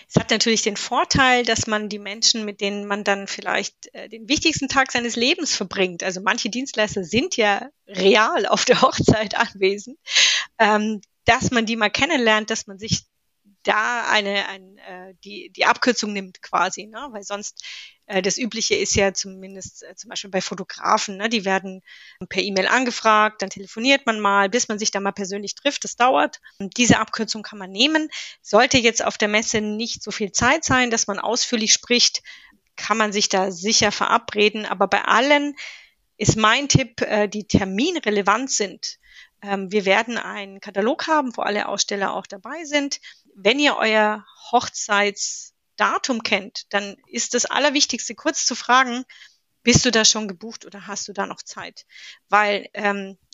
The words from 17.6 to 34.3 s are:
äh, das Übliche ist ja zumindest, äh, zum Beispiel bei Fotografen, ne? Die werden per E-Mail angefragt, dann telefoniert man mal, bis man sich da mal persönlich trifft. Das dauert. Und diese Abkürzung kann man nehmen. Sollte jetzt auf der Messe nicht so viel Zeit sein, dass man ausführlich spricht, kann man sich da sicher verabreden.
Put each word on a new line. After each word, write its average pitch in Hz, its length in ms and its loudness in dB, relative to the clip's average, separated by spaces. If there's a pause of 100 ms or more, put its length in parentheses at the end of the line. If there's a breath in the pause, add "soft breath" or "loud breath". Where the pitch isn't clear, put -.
äh, 196 160 -2
das 185 160 0
Übliche 220 360 -2
ist - 220 -2
ja 196 160 2
zumindest, 190 680 -12
äh, 185 140 -20
zum - 140 -20
Beispiel 202 200 -10
bei 185 100 0
Fotografen, 190 760 -2
ne? 208 120 -4
Die 220 160 -2
werden 190 380 -2 (460 loud breath)
per 185 140 -2
E-Mail 190 240 0
angefragt, 214 760 2
dann 190 80 -6
telefoniert 247 560 0
man 220 140 0
mal, 202 280 4
bis 233 200 0
man 214 100 -4
sich 214 120 -2
da 196 100 -4
mal 196 120 -2
persönlich 202 420 -8
trifft. - 300 -4
Das - 120 -10
dauert. 262 440 2 (180 soft breath)
Und 196 180 -10
diese 233 220 6
Abkürzung 220 440 -4
kann 214 160 -16
man 190 120 -14
nehmen. 302 380 2 (320 loud breath)
Sollte 247 380 4
jetzt 226 260 2
auf - 140 -2
der 214 100 0
Messe 214 320 0
nicht 214 420 -6
so - 80 -10
viel 196 220 -4
Zeit 277 320 2
sein, 254 260 2
dass 226 160 0
man 196 120 -4
ausführlich 220 540 0
spricht, - 500 2 (540 loud breath)
kann - 200 -2
man 214 160 0
sich 202 160 0
da 190 220 2
sicher 208 420 0
verabreden. 214 720 0